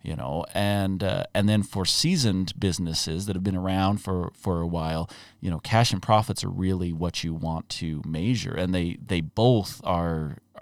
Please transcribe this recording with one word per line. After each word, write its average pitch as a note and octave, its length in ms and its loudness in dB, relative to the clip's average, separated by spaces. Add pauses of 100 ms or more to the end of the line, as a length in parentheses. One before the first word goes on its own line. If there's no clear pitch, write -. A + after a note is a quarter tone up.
you D#2+ 140 -6
know, C#2+ 380 -6
and, G2+ 500 0
uh, F#2 220 0 (100)
and G2+ 140 4
then G#2+ 120 6
for F#2+ 240 -4
seasoned A#2 720 2
businesses E2+ 680 -2
that G2+ 100 -4
have F#2 80 -4
been G2 140 0
around F#2+ 400 2
for, F2+ 360 -2
for F2 280 -2
a E2 60 -2
while, D#2+ 420 -2 (320)
you F#2 100 -4
know, D#2+ 80 -2
cash A#2 320 4
and F#2 100 -2
profits G#2+ 420 2
are F#2+ 60 -4
really F2+ 440 0
what E2 300 -2
you E2 100 -2
want D#2+ 360 -4
to D#2 360 -6
measure, F2 480 -2
and F#2 200 0
they, F2 320 0
they F2+ 140 0
both A2 640 4
are, E2 540 -2 (240)